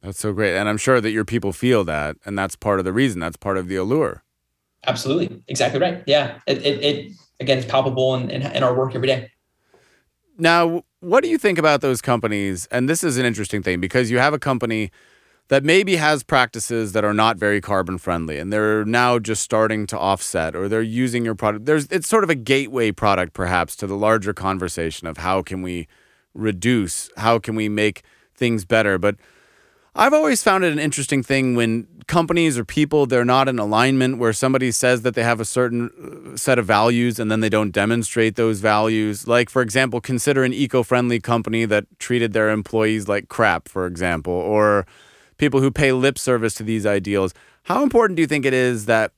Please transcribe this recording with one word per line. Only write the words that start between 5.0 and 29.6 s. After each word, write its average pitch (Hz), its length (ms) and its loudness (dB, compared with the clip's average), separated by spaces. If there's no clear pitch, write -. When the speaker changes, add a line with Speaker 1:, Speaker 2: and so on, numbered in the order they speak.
Speaker 2:
Exactly 135 320 -2
right. 175 260 -2
Yeah. 143 420 0
It, 139 180 0
it, 143 180 -2
it, 143 280 -2
again, 131 180 0
it's 123 100 -6
palpable 131 480 0
in, 123 140 -4
in, 131 140 -6
in 135 200 -2
our 123 100 2
work 127 220 -2
every 127 120 -2
day. 127 240 -2
Speaker 1:
Now, 170 460 4
what 202 240 4
do 349 60 -2
you 330 80 2
think 196 200 2
about 151 240 4
those 127 200 0
companies? 104 680 -2
And 123 180 0
this 160 140 -2
is 143 140 0
an 127 80 0
interesting 104 380 -2
thing, 90 160 0
because 110 320 0
you 120 80 2
have 143 140 2
a 147 60 -4
company 113 520 -2
that 139 160 2
maybe 185 340 4
has 151 260 2
practices 117 680 0
that 104 120 0
are 104 80 0
not 110 240 2
very 104 240 0
carbon 95 380 -2
friendly, 82 400 -4
and 90 120 -8
they're 107 320 0
now 120 360 2
just 107 240 -4
starting 110 440 0
to 107 100 -8
offset, 82 580 -2
or 92 120 -4
they're 110 140 -2
using 120 420 -2
your 113 120 -2
product. 107 300 -4
There's, 147 220 0
it's 175 200 -4
sort 220 160 4
of 170 80 0
a 156 40 2
gateway 123 560 0
product, 95 420 0
perhaps, 90 440 -2
to 104 100 -8
the 95 80 -4
larger 107 380 0
conversation 87 760 -4
of 78 100 -12
how 92 260 -2
can 92 180 -8
we 87 260 -8
reduce, 107 840 -2
how 113 200 2
can 107 180 -4
we 107 140 -2
make 104 320 0
things 117 320 -2
better? 104 320 2
But 104 200 0